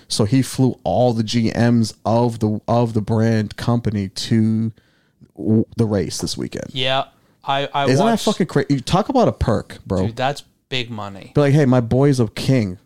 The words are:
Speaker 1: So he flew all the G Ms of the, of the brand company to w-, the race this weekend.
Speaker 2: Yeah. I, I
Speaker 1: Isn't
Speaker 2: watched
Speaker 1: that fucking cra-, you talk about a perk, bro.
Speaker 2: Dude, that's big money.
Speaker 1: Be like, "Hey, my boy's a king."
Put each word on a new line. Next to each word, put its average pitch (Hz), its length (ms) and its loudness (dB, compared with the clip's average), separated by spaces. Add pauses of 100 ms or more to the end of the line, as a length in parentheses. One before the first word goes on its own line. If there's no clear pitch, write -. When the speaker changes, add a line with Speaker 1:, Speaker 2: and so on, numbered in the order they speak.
Speaker 1:
So 113 160 0
he 135 160 2
flew - 420 0
all 117 300 2
the 113 100 -2
G 110 320 0
Ms 117 380 2 (120)
of 113 340 0
the, 107 280 0
of 117 260 0
the 110 80 0
brand 110 540 0
company 107 540 -2
to 110 640 0 (640)
w-, 110 280 2 (120)
the 113 80 2
race 101 320 -2
this - 200 -6
weekend. - 360 -10
Speaker 2:
Yeah. 131 320 -2 (400)
I, 139 280 -2
I 139 120 0
Speaker 1:
Isn't 135 200 2
Speaker 2:
watched 226 200 0
Speaker 1:
that 220 60 2
fucking 196 160 -2
cra-, - 220 -2
you 139 120 0
talk 190 280 0
about 247 200 2
a 107 40 -2
perk, - 520 -4
bro. 92 220 -2
Speaker 2:
Dude, 110 100 -6
that's 135 260 -4 (260)
big 123 200 -4
money. 101 460 -12
Speaker 1:
Be 147 60 4
like, 139 120 4
"Hey, 151 120 4
my 127 160 4
boy's 127 380 2
a 110 100 2
king." 107 560 0